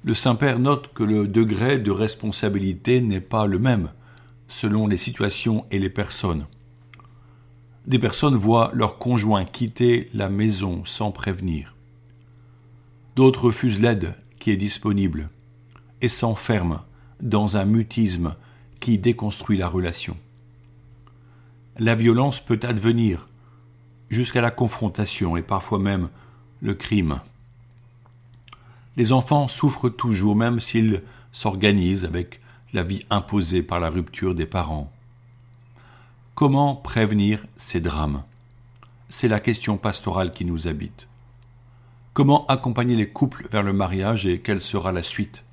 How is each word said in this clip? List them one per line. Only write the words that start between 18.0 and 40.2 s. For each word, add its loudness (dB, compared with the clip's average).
qui 2
déconstruit 0
la -2
relation. -4
La 2
violence 4
peut -2
advenir 0
jusqu'à 0
la 2
confrontation -2
et -2
parfois -2
même 0
le -4
crime. 0
Les 2
enfants 2
souffrent 0
toujours, 0
même 2
s'ils 0
s'organisent 2
avec -6
la -2
vie -6
imposée 0
par -4
la -2
rupture -4
des -4
parents. -6
Comment 2
prévenir 0
ces -4
drames ? -2
C'est -2
la 2
question -2
pastorale -2